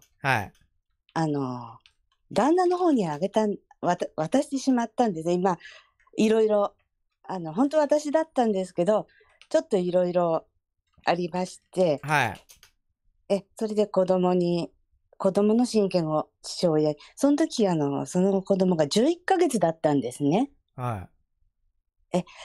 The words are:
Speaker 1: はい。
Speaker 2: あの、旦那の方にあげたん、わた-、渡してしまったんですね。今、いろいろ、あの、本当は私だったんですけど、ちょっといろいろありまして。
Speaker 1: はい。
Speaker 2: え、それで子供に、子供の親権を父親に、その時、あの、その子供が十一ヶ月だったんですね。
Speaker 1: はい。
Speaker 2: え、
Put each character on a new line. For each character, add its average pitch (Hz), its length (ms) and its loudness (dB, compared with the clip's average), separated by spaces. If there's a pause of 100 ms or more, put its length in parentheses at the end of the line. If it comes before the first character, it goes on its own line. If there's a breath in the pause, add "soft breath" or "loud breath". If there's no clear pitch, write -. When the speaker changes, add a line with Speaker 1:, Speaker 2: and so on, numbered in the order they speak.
(200)
Speaker 1:
は 127 220 0
い。 - 100 -12 (640)
Speaker 2:
あ 165 140 0
の、 127 500 -6 (540)
旦 247 240 2
那 359 100 2
の 359 140 0
方 349 120 2
に 214 160 0
あ 147 120 -6
げ 190 100 -4
た 220 160 0
ん、 202 100 -2 (260)
わ 175 140 0
た-、 - 120 -6 (100)
渡 156 240 0
し - 80 -6
て 277 80 -6
し 262 140 -2
ま 240 140 0
っ - 80 -18
た 247 140 2
ん 196 60 -2
で 160 80 -6
す 160 60 -4
ね。 175 80 2
今、 180 240 0 (580 loud breath)
い 214 100 4
ろ 220 140 2
い 220 60 2
ろ、 208 260 0 (480)
あ 185 160 -10
の、 160 160 -10
本 269 160 0
当 311 80 0
は 302 60 4
私 294 280 0
だ 311 100 2
っ 311 120 -6
た 240 140 2
ん 220 40 0
で 190 140 -2
す - 80 -20
け 175 100 -2
ど、 202 220 0 (440 soft breath)
ち 311 80 0
ょ 320 40 4
っ 320 60 -18
と 208 100 0
い 180 140 -2
ろ 180 160 2
い 180 40 -4
ろ 170 360 0 (580)
あ 170 80 2
り 175 160 -4
ま 180 160 -4
し - 160 -18 (100)
て。 156 300 2
Speaker 1:
は 139 280 0
い。 - 120 -12 (880)
Speaker 2:
え、 196 160 0 (100)
そ 220 120 -6
れ 214 80 -6
で 208 100 2
子 185 220 0
供 180 260 2
に、 175 380 0 (460)
子 190 140 0
供 208 220 2
の 240 140 2
親 208 200 0
権 170 220 -2
を 156 200 -2 (120)
父 - 260 -4
親 156 220 2
に、 151 80 -4 (180 loud breath)
そ 277 140 2
の 294 80 4
時、 294 300 0
あ 175 80 0
の、 139 320 -2
そ 180 140 -2
の 196 200 2
子 196 160 -2
供 185 180 2
が 151 120 0
十 220 200 0
一 349 160 -2
ヶ 370 140 2
月 285 220 0
だ 165 100 2
っ - 100 -6
た 151 140 2
ん 139 80 2
で 120 100 -6
す - 120 -6
ね。 190 280 2 (240)
Speaker 1:
は 117 320 -8 (1040)
い。 180 60 -2
Speaker 2:
え、 175 80 -2 (200 loud breath)